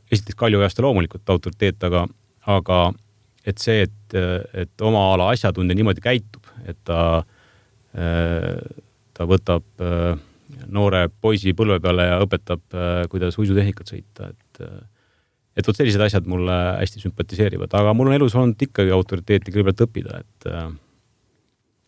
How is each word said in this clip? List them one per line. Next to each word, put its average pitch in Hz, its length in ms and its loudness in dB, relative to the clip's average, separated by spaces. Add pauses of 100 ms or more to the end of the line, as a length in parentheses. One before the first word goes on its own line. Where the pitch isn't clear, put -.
esiteks - 320 -2
Kalju 107 240 4
Ojaste 101 220 0
loomulikult 92 500 0
autoriteet, 92 500 -2
aga, 87 200 0 (500)
aga 90 240 2 (680)
et 101 140 -4
see, 110 260 2
et, - 300 -10
äh, 90 220 -2 (240)
et - 220 -6
oma 104 280 4
ala 92 220 2
asjatundja 90 420 0
niimoodi 104 260 0
käitub, 120 440 -4 (160)
et 87 240 -12
ta, 85 140 0 (920)
äh, 85 600 -2 (580)
ta 85 160 -6
võtab, 92 380 0 (160)
äh, 87 320 0 (560)
noore 98 360 2 (140)
poisi 98 360 0
põlve 104 260 2
peale 90 260 2
ja 90 140 2
õpetab, 90 400 -4 (100)
äh, 87 380 -2
kuidas 90 260 -4
uisutehnikat 101 540 -2
sõita, - 400 -16
et, - 340 -20
äh, - 140 -18 (800)
et - 80 -2
vot 107 100 0
sellised 107 240 2
asjad 104 280 2
mulle 90 260 0 (240)
hästi 98 240 -6
sümpatiseerivad. 92 720 -4
Aga 104 180 4
mul 131 180 2
on 139 60 4
elus 127 220 2
olnud 120 300 2
ikkagi 95 260 2
autoriteeti 92 580 0
kõigepealt 101 320 2
õppida, - 380 -6
et, - 260 -14
äh, 82 200 -8 (1200)